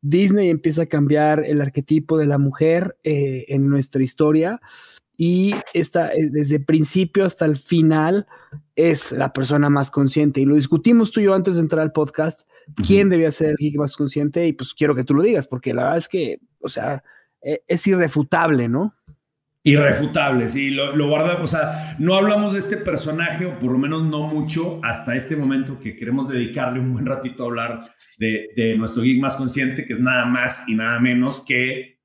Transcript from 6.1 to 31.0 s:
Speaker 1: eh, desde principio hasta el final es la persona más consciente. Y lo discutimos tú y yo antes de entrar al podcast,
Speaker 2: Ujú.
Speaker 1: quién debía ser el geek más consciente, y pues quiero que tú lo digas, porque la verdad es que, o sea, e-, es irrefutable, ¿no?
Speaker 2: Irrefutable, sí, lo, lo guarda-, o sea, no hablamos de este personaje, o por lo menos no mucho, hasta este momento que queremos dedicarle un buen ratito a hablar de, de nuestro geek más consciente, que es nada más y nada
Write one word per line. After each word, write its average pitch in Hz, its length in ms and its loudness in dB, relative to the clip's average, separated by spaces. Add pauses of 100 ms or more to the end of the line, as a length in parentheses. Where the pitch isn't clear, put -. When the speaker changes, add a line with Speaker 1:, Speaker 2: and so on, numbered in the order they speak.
Speaker 1:
eh, 156 180 0
desde 147 300 0
principio 165 640 2
hasta 175 220 0
el 151 100 2
final 160 720 2 (480)
es 160 380 2
la 127 200 -2
persona 143 380 2
más 139 200 2
consciente. 143 520 2
Y - 20 2
lo 143 100 4
discutimos 190 560 4
tú 220 100 0
y 208 40 2
yo 196 100 6
antes 190 200 2
de 170 80 2
entrar 160 180 0
al 156 120 -2
podcast, 156 540 -2 (220)
Speaker 2:
Ujú. - 180 -4
Speaker 1:
quién 196 220 6
debía 165 240 2
ser 156 180 0
el 151 60 0
geek 147 200 -2
más 143 200 -4
consciente, 147 500 -2
y 156 60 2
pues 131 220 -8
quiero 147 200 2
que 127 100 -2
tú 139 100 0
lo 147 80 4
digas, 202 240 2
porque 127 260 -6
la 120 120 -2
verdad 151 140 0
es 170 100 -4
que, 151 320 -4 (200)
o - 80 -8
sea, 131 340 -6 (380)
e-, 147 260 -6
es 175 200 0
irrefutable, 160 840 2
¿no? 160 240 -2 (720)
Speaker 2:
Irrefutable, 143 840 2
sí, 139 220 -2
lo, 139 240 -4
lo 147 140 2
guarda-, 156 340 0
o 160 40 -2
sea, 156 520 -4
no 175 180 0
hablamos 208 360 2
de 196 60 -2
este 196 180 -4
personaje, 160 720 -4
o 165 120 -8
por 123 140 -2
lo 127 60 0
menos 156 260 -2
no 151 200 -2
mucho, 160 600 -4
hasta 120 320 -4
este 131 200 -6
momento 135 440 -4
que - 160 -12
queremos 123 320 -4
dedicarle 123 500 -4
un 127 140 -2
buen 120 140 -4
ratito 123 380 -8
a - 20 -6
hablar 117 340 -6 (380)
de, 110 360 -4
de 113 220 0
nuestro 113 260 -2
geek 127 180 4
más 143 160 -2
consciente, 131 500 -4
que 117 80 -8
es 107 60 -4
nada 127 260 0
más 123 420 -2
y 110 60 -2
nada 117 260 0